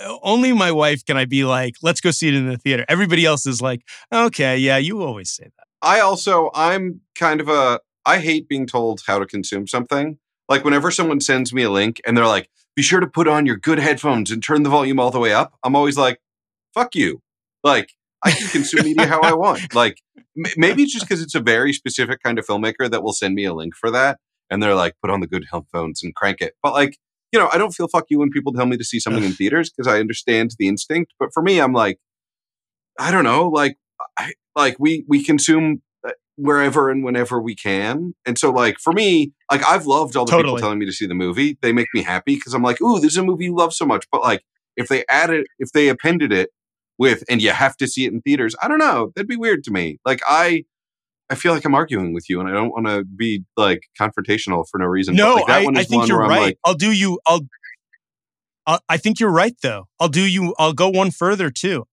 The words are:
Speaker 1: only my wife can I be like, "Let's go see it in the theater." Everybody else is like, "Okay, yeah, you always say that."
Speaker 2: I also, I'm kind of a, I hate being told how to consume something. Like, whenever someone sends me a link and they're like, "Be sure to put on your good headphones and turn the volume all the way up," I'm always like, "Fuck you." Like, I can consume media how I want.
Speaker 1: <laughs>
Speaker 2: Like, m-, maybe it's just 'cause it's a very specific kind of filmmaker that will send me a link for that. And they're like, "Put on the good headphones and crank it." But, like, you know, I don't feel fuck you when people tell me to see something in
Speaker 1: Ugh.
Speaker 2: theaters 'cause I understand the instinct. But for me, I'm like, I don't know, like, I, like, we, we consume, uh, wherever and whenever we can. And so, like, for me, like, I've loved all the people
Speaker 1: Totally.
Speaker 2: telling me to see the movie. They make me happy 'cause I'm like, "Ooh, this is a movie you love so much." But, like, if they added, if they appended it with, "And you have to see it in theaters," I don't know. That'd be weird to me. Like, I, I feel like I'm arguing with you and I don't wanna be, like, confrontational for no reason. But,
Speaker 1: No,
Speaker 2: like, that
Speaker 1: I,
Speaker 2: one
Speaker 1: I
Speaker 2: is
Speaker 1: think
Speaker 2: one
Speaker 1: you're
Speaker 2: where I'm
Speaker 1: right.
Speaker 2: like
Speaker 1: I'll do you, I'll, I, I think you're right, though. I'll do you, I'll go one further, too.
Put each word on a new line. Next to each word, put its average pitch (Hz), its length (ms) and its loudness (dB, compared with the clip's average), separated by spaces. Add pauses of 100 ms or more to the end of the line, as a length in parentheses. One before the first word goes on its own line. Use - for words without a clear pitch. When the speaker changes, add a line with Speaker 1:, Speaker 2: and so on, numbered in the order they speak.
(220)
Speaker 1:
only 240 320 2
my 190 180 2
wife 151 340 0
can 143 120 -2
I 131 80 0
be 135 200 0
like, 127 360 -2
"Let's 170 200 0
go 175 100 2
see 156 160 -2
it 147 60 2
in 135 140 0
the 127 100 -6
theater." 123 320 -2
Everybody 170 360 2
else 151 220 0
is 123 140 -4
like, 123 200 -4 (320)
"Okay, 151 440 0
yeah, 135 200 2
you 185 240 -4
always 110 300 -8
say - 140 -12
that." - 200 -20 (160)
Speaker 2:
I 190 200 4
also, 190 520 2
I'm 180 480 -2 (140)
kind 156 260 2
of 147 80 -8
a, 131 300 2 (260)
I 165 140 4
hate 156 300 -2
being 135 180 -4
told 117 400 -4
how 101 120 2
to 98 60 -4
consume 101 420 -6
something. 143 520 -4 (300)
Like, 139 160 0
whenever 143 260 2
someone 160 300 0
sends 127 320 -2
me 127 100 0
a 110 60 0
link 101 360 0
and 117 120 0
they're 117 100 6
like, 101 220 0 (260)
"Be - 60 0
sure 185 180 2
to 175 80 0
put 165 220 0
on 151 160 2
your 120 120 0
good 156 220 -2
headphones 139 520 0
and 113 120 -8
turn 151 200 2
the 143 60 0
volume 135 300 2
all 123 120 2
the 127 80 -2
way 113 140 2
up," 120 200 2 (100)
I'm 131 120 0
always 143 220 2
like, 127 220 2 (540)
"Fuck 240 220 -2
you." 98 260 -2 (420)
Like, 135 300 2 (300)
I 180 80 4
can 196 180 -4
consume 156 340 0
media 156 240 2
how 156 140 0
I 165 120 4
want. 185 360 0
Speaker 1:
<laughs> - 40 -8
Speaker 2:
Like, 117 240 2 (200)
m-, - 400 -10
maybe 190 260 4
it's 285 100 0
just 208 160 -8
'cause 175 120 -2
it's 160 140 -6
a 151 60 0
very 120 320 2
specific 127 500 -4
kind 117 160 -2
of 107 60 -6
filmmaker 110 460 -2
that 113 120 -2
will 107 100 -2
send 98 220 -2
me 101 100 -2
a 90 80 -4
link 80 220 -10
for 113 160 -4
that. 135 280 0 (320)
And 98 100 -2
they're 104 140 2
like, 87 260 0
"Put 92 100 -4
on 98 100 -2
the 85 60 -6
good 90 240 -8
headphones 82 520 -8
and 85 120 -10
crank 98 260 -4
it." 85 120 -6 (100)
But, 135 100 -2
like, 143 240 0 (340)
you 233 80 2
know, 180 140 4
I 170 60 2
don't 208 140 0
feel 170 140 -4
fuck 160 220 -2
you 147 100 2
when 143 120 0
people 139 220 -4
tell 123 120 -2
me 123 120 -2
to 117 60 -10
see 113 160 -6
something 110 240 -2
in 98 80 -2
Speaker 1:
Ugh. 92 60 -8
Speaker 2:
theaters 147 320 -2
'cause 123 180 -8
I 104 120 4
understand 113 580 -2
the 143 100 0
instinct. 156 520 -4
But - 140 -4
for 160 100 -2
me, 185 180 2
I'm 131 120 2
like, 110 260 0 (1000)
I 160 120 -2
don't 185 120 4
know, 135 260 2
like, 147 280 0 (400)
I, - 160 -8 (220)
like, 135 240 2
we, 156 280 0
we 143 160 2
consume, 156 600 2 (240)
uh, 120 40 -8 (260)
wherever 143 520 2
and 135 140 -2
whenever 123 380 -2
we 113 140 -6
can. 110 600 -4 (100)
And 120 140 -4
so, 151 120 2
like, 120 280 0
for 165 140 -2
me, 175 400 2 (180)
like, 143 120 2
I've 151 220 2
loved 139 320 0
all 123 80 0
the 123 60 -4
people 165 120 4
Speaker 1:
Totally. 123 180 -4
Speaker 2:
telling 104 180 -2
me 104 80 -4
to 95 60 -6
see 107 120 -6
the 87 100 -6
movie. 92 460 -2
They 117 120 2
make 120 200 2
me 107 100 -2
happy 92 360 -2
'cause - 160 -12
I'm 123 80 0
like, 123 180 0
"Ooh, 233 180 2
this 151 140 2
is 170 40 -2
a 190 60 0
movie 180 220 -2
you 175 100 -4
love 165 180 2
so - 120 -4
much." 110 260 -2
But, 139 120 -2
like, 113 200 0 (320)
if 123 120 -6
they 131 220 0
added, 156 360 2 (140)
if 127 140 -8
they 147 160 4
appended 151 440 0
it 92 160 0 (480)
with, 123 320 2
"And 120 140 0
you 104 80 2
have 135 260 0
to 135 100 -2
see 131 180 -4
it 101 80 -4
in 113 100 -6
theaters," 127 400 0
I - 40 0
don't 302 120 0
know. 170 360 0
That'd 202 140 -8
be 240 80 -6
weird 220 280 -2
to - 60 -8
me. 80 340 -4
Like, 127 220 -2
I, 165 380 2 (640)
I 135 60 -6
feel 170 180 0
like 151 120 -2
I'm 143 100 2
arguing 107 380 0
with 85 160 -8
you 90 120 -2
and 92 80 -6
I 95 40 -4
don't 107 180 -2
wanna 107 340 -2
be, 101 380 -4 (140)
like, 95 260 2 (160)
confrontational 104 680 -2
for 98 100 -6
no 92 80 0
reason. 92 280 0
But, 196 60 4
Speaker 1:
No, 220 140 6
Speaker 2:
like, 180 120 2
that 127 140 4
Speaker 1:
I, 202 40 2
Speaker 2:
one 135 120 2
Speaker 1:
I - 40 2
Speaker 2:
is - 80 -2
Speaker 1:
think 117 120 2
Speaker 2:
one 113 80 2
Speaker 1:
you're - 80 4
Speaker 2:
where 110 80 2
I'm 107 60 2
Speaker 1:
right. 190 140 4
Speaker 2:
like 190 200 -2
Speaker 1:
I'll - 100 4
do 196 160 0
you, 190 360 0
I'll, 165 140 2 (1300)
I, 165 120 2 (100)
I 165 80 2
think 214 220 0
you're 220 120 2
right, 190 320 2
though. 107 240 -6 (120)
I'll 170 100 0
do 160 160 2
you, 185 340 0
I'll 156 140 2
go 180 160 2
one 190 220 2
further, 185 380 -2
too. 165 440 -4